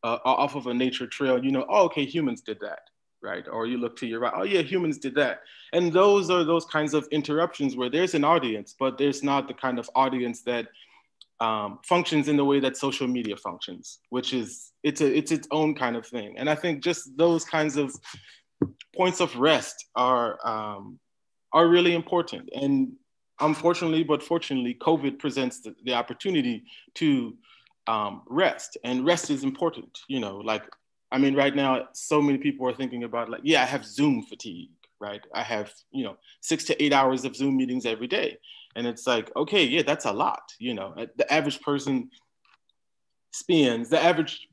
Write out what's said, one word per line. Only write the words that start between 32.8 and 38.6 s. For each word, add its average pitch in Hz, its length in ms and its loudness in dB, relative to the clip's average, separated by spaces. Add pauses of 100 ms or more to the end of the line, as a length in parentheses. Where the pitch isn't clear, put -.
about, 117 260 -4
like, 113 140 -10
"Yeah, 147 180 4
I 123 40 4
have 131 200 -4
Zoom 139 380 0
fatigue," 87 480 -14 (280)
right? 104 220 -10 (140)
I 113 80 -4
have, 107 300 -6 (180)
you 131 140 -4
know, 98 100 -8 (240)
six - 260 -2
to - 180 0
eight 143 100 4
hours 131 320 4
of 127 100 -6
Zoom 135 220 0
meetings 127 280 -2
every 113 220 -4
day. - 300 -2 (380)